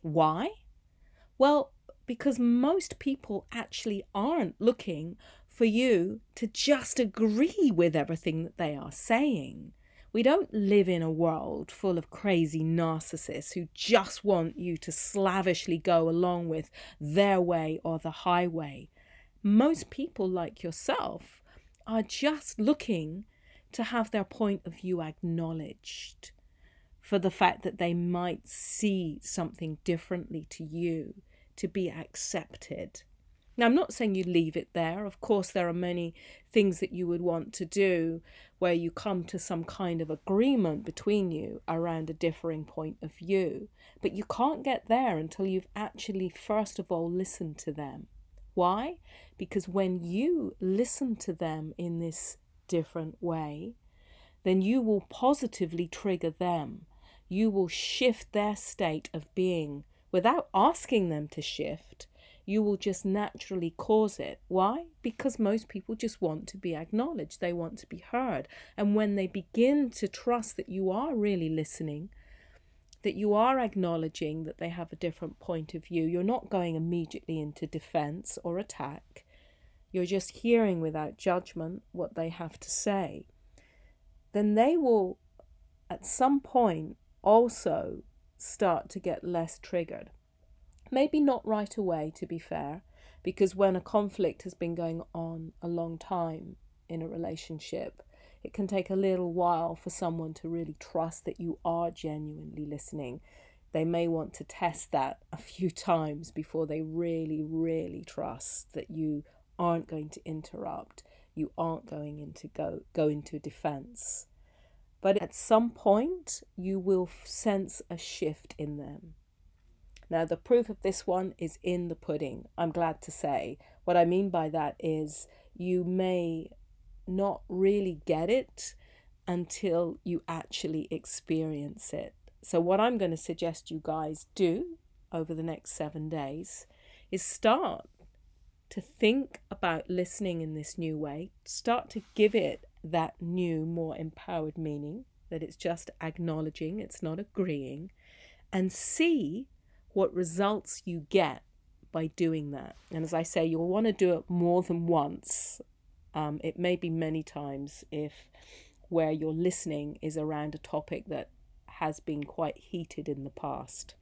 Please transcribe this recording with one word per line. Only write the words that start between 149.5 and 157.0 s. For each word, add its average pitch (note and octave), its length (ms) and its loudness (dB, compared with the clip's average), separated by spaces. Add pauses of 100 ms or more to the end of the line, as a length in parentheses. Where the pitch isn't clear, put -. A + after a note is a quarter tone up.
what F#3+ 200 2
results F#3 720 -2
you E3+ 240 -6
get E3 340 2 (500)
by D#3+ 160 -2
doing D#3 420 0
that. C3+ 260 -10 (140)
And D#3+ 140 -4
as E3 100 -4
I E3 80 2
say, E3 220 0
you'll E3 240 0
wanna G#3+ 240 2
do F3+ 220 4
it D#3+ 140 -4
more F3 340 4
than E3+ 240 0
once. - 720 0 (540)
Um, D3+ 300 -2
it - 140 -4
may F3+ 180 2
be F3 140 -2
many D#3+ 320 0